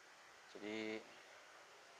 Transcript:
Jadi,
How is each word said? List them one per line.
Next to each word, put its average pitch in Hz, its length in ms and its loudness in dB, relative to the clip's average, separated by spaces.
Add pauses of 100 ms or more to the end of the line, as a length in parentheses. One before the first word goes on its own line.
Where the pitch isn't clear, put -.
(540)
Jadi, 110 480 6 (1000)